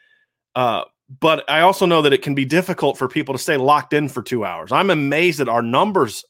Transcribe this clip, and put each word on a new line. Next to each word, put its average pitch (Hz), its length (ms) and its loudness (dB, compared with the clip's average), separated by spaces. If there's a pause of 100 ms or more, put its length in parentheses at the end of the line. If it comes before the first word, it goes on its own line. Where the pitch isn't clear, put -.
(560)
Uh, 120 280 0 (380)
but 156 280 2
I 151 120 2
also 190 240 4
know 170 160 4
that 147 120 4
it 131 80 0
can 143 140 -4
be 139 80 -2
difficult 156 540 -2
for 131 100 -2
people 135 260 -4
to 127 60 -6
stay 160 160 -2
locked 139 380 2
in 147 160 0
for 127 120 -8
two 117 220 -4
hours. 87 300 -8
I'm 180 160 2
amazed 151 500 0
that 131 80 -2
our 117 140 0
numbers 139 680 -2